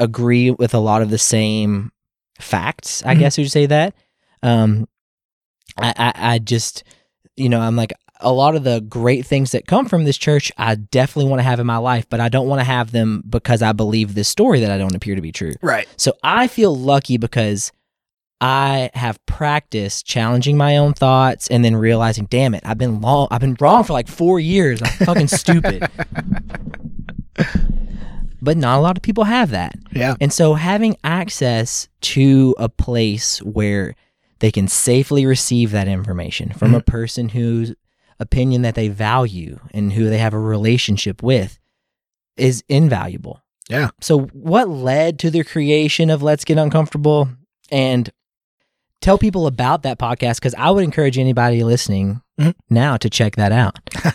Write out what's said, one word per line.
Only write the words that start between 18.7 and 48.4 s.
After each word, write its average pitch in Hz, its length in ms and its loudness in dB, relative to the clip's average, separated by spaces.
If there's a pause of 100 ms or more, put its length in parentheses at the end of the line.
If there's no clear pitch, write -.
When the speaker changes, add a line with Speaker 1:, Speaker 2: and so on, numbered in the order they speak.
Speaker 1:
have 120 320 -6
practiced 147 800 -4
challenging 123 500 0
my 147 200 4
own 147 180 2
thoughts 131 540 2
and 120 160 4
then 113 100 4
realizing, 110 520 0
"Damn 123 280 0
it, 90 100 -8
I've 110 140 -6
been 117 220 -2
long, 135 320 2
I've 120 80 -2
been 131 180 0
wrong 190 240 6
for, 165 120 -2
like, 120 120 -2
four 180 320 0
years. 160 420 2
I'm 120 100 -2 (160)
fucking 175 200 2
stupid." 175 640 0
Speaker 2:
<laughs> - 60 -20 (2500)
Speaker 1:
But 151 160 0
not 131 220 2
a - 20 4
lot 175 160 2
of 180 60 -10
people 214 220 0
have 226 260 2
that. 90 240 -4 (160)
Speaker 2:
Yeah. 131 300 -2
Speaker 1:
And 139 120 0
so 156 220 4
having 202 480 0
access 143 840 -4 (140)
to 135 560 4
a 113 100 -2
place 113 720 -2
where 101 540 -2 (420)
they 110 140 2
can 98 160 0
safely 135 580 2
receive 120 460 0
that 98 160 -2
information 92 640 -6
from 117 220 4
a 117 40 2
Speaker 2:
Mm-hmm. - 120 -2
Speaker 1:
person 117 400 -4
whose 113 440 -2 (460)
opinion 127 420 0
that 117 140 0
they 113 120 0
value 107 680 -2 (140)
and 101 200 -2
who 110 160 2
they 110 100 0
have 110 160 0
a 110 40 -2
relationship 107 800 0
with 113 380 0 (800)
is 127 320 0
invaluable. 127 720 0 (260)
Speaker 2:
Yeah. 127 220 -2 (100)
Speaker 1:
So 151 200 2 (120)
what 165 360 0
led 147 520 -2
to 165 100 0
the 160 120 0
creation 151 640 0
of 156 140 2
Let's 151 220 0
Get 156 140 2
Uncomfortable? 151 720 2 (440)
And 131 360 0 (920)